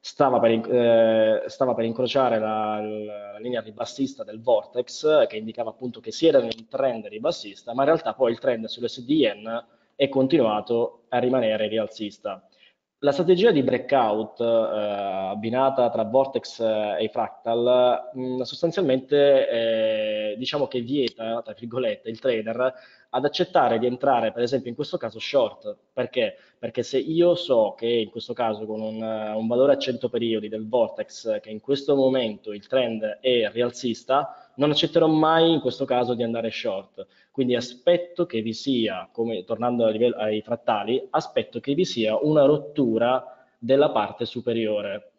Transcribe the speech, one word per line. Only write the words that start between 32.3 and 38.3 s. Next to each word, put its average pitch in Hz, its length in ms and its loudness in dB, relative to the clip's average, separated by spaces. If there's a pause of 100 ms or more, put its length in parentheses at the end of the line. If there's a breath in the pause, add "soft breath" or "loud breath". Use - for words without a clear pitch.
il 104 160 -12
trend 113 540 -2
è 120 280 2
rialzista, 120 1080 -2
non 147 140 2
accetterò 160 360 2
mai 160 460 4
in 147 80 0
questo 131 240 -4
caso 123 300 0
di 113 60 -4
andare 113 300 -4
short. - 560 -8 (240 soft breath)
Quindi 123 240 0
aspetto 170 720 0
che 113 160 -4